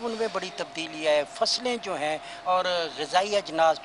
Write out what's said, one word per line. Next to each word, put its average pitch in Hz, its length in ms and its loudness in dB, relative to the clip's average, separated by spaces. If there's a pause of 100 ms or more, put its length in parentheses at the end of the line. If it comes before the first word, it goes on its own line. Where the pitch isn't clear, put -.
उनमें 226 300 -2
बड़ी 185 180 -4
तब्दीली 160 540 -8
है, 151 200 4
फसलें 233 560 -2
जो 190 140 -6
हैं 151 260 -2 (260)
और 185 180 4 (340)
ग़िज़ाई 180 360 2
अजनास 160 500 4